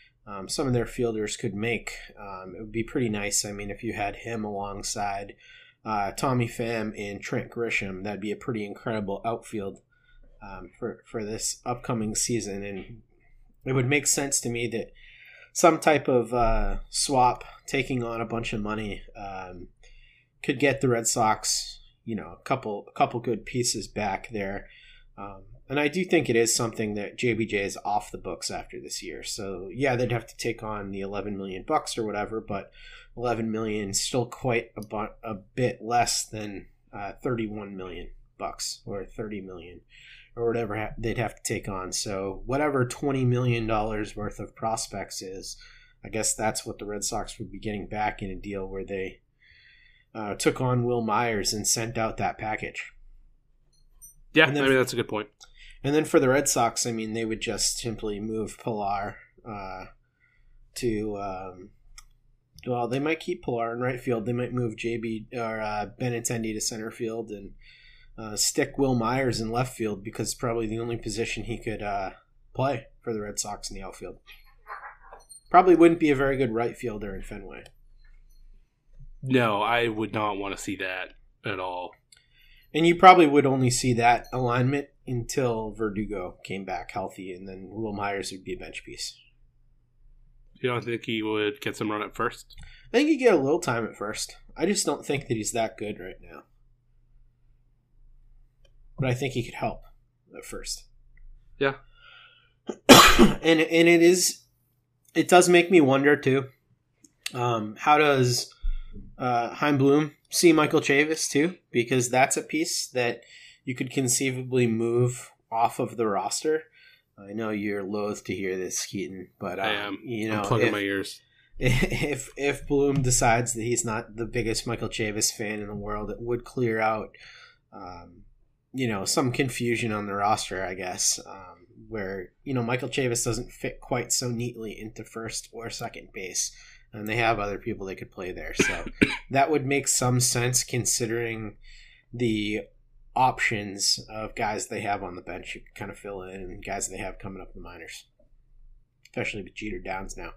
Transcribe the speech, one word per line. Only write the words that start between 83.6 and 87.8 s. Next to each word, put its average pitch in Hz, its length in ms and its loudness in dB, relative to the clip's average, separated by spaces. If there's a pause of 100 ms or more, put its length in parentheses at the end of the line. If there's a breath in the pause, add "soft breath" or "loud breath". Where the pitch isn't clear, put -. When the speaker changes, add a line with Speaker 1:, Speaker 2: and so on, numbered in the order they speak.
Speaker 1:
see 123 220 2
that 117 400 4
alignment 127 560 2 (180)
until 117 640 -2
Verdugo 101 720 -4
came 98 200 -8
back 90 260 -8
healthy, 95 420 -8
and 95 160 -14
then 95 220 -14
Wil 107 220 -6